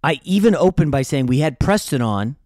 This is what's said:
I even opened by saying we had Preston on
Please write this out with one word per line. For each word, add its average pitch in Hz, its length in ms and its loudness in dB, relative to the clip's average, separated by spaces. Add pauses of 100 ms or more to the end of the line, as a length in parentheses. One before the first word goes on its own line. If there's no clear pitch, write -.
I 160 220 -2
even 202 320 2
opened 160 340 2
by 139 120 0
saying 131 240 -2
we 127 120 2
had 151 220 -2
Preston 170 420 -2
on 110 320 -4 (120)